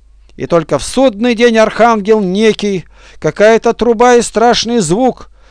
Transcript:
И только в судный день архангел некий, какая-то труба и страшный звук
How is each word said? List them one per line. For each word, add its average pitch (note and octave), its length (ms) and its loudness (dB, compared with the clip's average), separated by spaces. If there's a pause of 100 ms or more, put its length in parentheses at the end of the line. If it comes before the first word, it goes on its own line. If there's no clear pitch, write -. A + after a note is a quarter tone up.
(360)
И C3+ 100 -8
только D3+ 340 -2
в - 40 -8
судный A#3+ 520 0
день A3+ 220 2
архангел A3 640 2
некий, G3 640 -2 (340)
какая-то A3 540 0
труба A#3+ 420 2
и A#3+ 60 2
страшный A#3 580 -2
звук G#3 500 -2 (220)